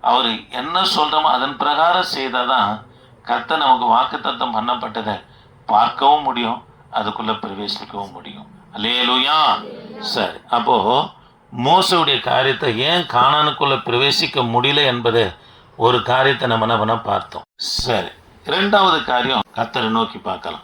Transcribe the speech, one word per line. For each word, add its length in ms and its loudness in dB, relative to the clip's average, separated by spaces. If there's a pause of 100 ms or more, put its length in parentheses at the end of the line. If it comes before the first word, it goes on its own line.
அவரு 480 0
என்ன 320 -4
சொல்றோமோ 400 0
அதன் 360 -2
பிரகாரம் 480 2 (100)
செய்தாதான் 680 -2 (400)
கர்த்தர் 340 -2
நமக்கு 280 2
வாக்குத்தத்தம் 720 0
பண்ணப்பட்டதை 680 -4 (420)
பார்க்கவும் 580 4
முடியும், 400 -2 (300)
அதுக்குள்ள 380 -4
பிரவேசிக்கவும் 800 -8
முடியும். 360 -18 (260)
அல்லேலூயா. 920 0 (320)
சரி, 380 -4 (120)
அப்போ 560 2 (520)
மோசேயுடைய 600 2
காரியத்தை 600 0
ஏன் 240 0
கானானுக்குள்ள 720 2
பிரவேசிக்க 680 0
முடியல 420 2
என்பது 500 2 (400)
ஒரு 280 4
காரியத்தை 440 2
நம்ம 180 2
என்ன 120 2
பண்ண 200 0
பார்த்தோம். 440 -6 (140)
சரி, 520 -4 (380)
இரண்டாவது 580 2
காரியம், 380 0 (140)
கர்த்தரை 320 -4
நோக்கி 300 -2
பார்க்கலாம். 460 -8